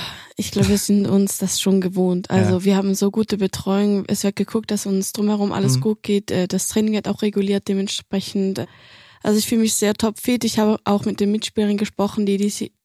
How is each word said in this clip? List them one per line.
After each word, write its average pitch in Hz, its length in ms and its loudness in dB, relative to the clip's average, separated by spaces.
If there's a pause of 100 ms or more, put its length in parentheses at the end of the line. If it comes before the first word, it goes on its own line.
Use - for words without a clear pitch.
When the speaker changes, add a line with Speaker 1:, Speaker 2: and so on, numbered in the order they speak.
(360)
Speaker 1:
ich - 140 -6
glaube, 196 200 2
wir 202 80 4
sind 202 280 2
uns 196 320 2
das - 220 -2
schon 190 200 2
gewohnt. 185 520 0
Also 190 220 4
Speaker 2:
Ja. 180 100 0
Speaker 1:
wir 196 120 4
haben 196 200 0
so 202 160 2
gute 214 260 -2
Betreuung. 202 680 0
Es - 160 -2
wird 202 100 0
geguckt, 214 380 -4
dass 208 140 -2
uns 190 260 0
drumherum 208 400 0
alles 131 240 2
Speaker 2:
Mhm. 131 60 0
Speaker 1:
gut 214 200 -2
geht. 202 300 -2
Äh, 180 160 0
das - 180 -2
Training 214 280 0
wird 202 120 -2
auch 202 160 -4
reguliert 202 460 0
dementsprechend. 196 1000 -4 (560)
Also 214 160 2
ich 208 80 0
fühle 226 140 2
mich 220 140 2
sehr 208 200 0
topfit. 233 480 -2
Ich 226 160 0
habe 214 240 2
auch 202 220 0
mit 208 160 -2
den 202 100 2
Mitspielerinnen 208 480 -2
gesprochen, 202 480 -2
die, 196 120 2
die, 208 120 0
si-, - 220 -8 (120)